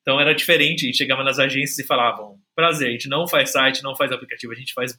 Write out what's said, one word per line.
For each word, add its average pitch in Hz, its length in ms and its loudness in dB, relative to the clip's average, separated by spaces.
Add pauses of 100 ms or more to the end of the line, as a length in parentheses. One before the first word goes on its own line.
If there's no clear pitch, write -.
Então 139 180 2
era 147 140 4
diferente. 151 500 2
A 127 40 -2
gente 123 100 -2
chegava 135 260 0
nas 135 140 0
agências 135 400 0
e 131 80 -8
falavam, 113 520 0 (160)
prazer, 156 340 2
a 117 40 -2
gente 120 160 -8
não 151 180 -2
faz 143 240 2
site, 135 320 0
não 135 140 -8
faz 135 160 -2
aplicativo, 120 400 -10
a 113 40 -10
gente 131 180 -12
faz 123 240 -6